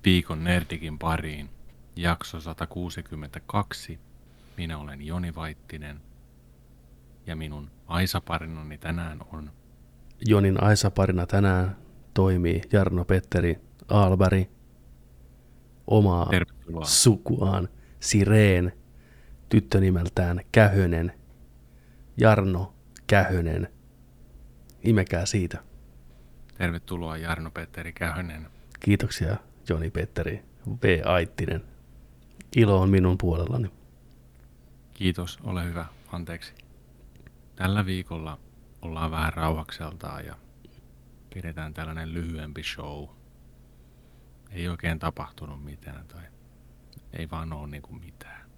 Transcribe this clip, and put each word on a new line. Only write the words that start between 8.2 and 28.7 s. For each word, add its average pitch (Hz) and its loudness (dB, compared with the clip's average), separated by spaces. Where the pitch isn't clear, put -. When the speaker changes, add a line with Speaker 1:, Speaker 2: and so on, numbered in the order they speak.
Speaker 1:
tänään 82 -8
on 76 -12
Speaker 2:
Jonin 101 6
aisaparina 95 4
tänään 95 2
toimii 90 2
Jarno 92 4
Petteri 87 0
Ahlberg, 95 4
omaa 95 4
Speaker 1:
Tervetuloa. 82 -2
Speaker 2:
sukuaan 95 2
Sireen, 98 6
tyttö 104 4
nimeltään 90 2
Kähönen, 92 4
Jarno 98 4
Kähönen. 87 2
Imekää 98 2
siitä. 92 -2
Speaker 1:
Tervetuloa 85 -6
Jarno 80 -8
Petteri 82 -12
Kähönen. 80 -6